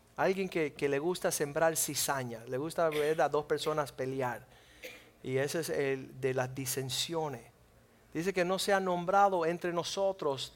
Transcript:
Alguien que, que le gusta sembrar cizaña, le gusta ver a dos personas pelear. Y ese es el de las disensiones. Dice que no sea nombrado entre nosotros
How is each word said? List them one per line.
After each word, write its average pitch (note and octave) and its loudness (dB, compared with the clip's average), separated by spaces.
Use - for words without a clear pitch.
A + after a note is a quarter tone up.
Alguien F#3 2
que, D#3 0
que D3 0
le C#3 2
gusta F3 -2
sembrar D#3 0
cizaña, B2+ -2
le B2+ -4
gusta D#3+ 0
ver D3+ 2
a D3 6
dos D3 0
personas D#3 0
pelear. C3 -4
Y C3 -2
ese D3 0
es D3+ -2
el C3+ -2
de C3 0
las B2+ 0
disensiones. C3+ -4
Dice E3+ -2
que F#3 2
no F#3+ 0
sea G3 4
nombrado F#3 4
entre E3+ 0
nosotros E3+ -2